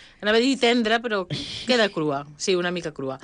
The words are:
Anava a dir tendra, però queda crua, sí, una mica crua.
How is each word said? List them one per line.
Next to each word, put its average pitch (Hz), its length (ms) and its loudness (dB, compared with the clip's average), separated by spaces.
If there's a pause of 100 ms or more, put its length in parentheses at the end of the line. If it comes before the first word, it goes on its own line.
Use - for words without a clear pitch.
(220)
Anava 214 160 2
a - 20 4
dir 254 180 2
tendra, 233 420 2
però 214 260 -2 (400)
queda 233 220 4
crua, 147 380 -2 (100)
sí, - 180 0
una 180 160 0
mica 170 220 -6
crua. 135 320 -8